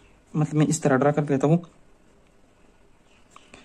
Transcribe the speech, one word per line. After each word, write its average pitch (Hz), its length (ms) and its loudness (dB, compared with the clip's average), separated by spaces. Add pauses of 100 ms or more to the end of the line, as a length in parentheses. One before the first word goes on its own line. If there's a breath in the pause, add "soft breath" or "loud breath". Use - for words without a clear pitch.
(360)
मतलब, 151 220 -2
मैं 151 80 2
इस - 160 -4
तरह 139 140 2
ड्रा 139 140 2
कर 151 120 -2
लेता 143 240 -2
हूँ, 170 140 2 (2000 soft breath)